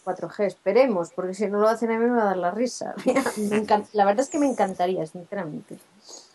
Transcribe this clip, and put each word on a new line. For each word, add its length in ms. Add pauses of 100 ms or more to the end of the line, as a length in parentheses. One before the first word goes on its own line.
cuatro 260
G, 160
esperemos, 680
porque 220
si 140
no 120
lo 100
hacen 220
a 60
mí 80
me 120
va 60
a 20
dar 120
la 140
risa. 480
<laughs> 60
Me 80 (500)
encan-, 300
la 120
verdad 180
es 60
que 80
me 100
encantaría, 600
sinceramente. 680 (580)